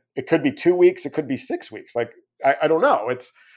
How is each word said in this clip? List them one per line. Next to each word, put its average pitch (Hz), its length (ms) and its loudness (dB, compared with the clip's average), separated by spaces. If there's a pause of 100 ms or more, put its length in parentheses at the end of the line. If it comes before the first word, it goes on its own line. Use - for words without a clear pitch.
(140)
it - 140 -8
could 165 140 2
be 143 100 2
two 180 240 2
weeks, 180 280 4
it 139 100 -8
could 151 120 -4
be 131 120 -4
six - 340 -10
weeks. - 240 -12
Like, 117 160 -4 (320)
I, 139 180 4
I 151 60 0
don't 160 140 2
know. 120 260 2
It's 127 240 -8 (240)